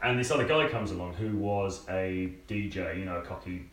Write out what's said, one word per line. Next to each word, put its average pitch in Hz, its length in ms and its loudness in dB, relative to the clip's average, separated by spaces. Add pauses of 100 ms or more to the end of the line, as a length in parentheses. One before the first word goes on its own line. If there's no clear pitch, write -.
And 123 160 4
this 123 120 2
other 139 140 4
guy 156 220 6
comes 107 240 -2
along 87 220 -4
who 104 240 0
was 98 520 0
a 92 440 0 (120)
D 104 240 -2
J, 92 300 -4
you 95 60 -4
know, 90 120 -4
a - 40 -4
cocky, 92 520 -8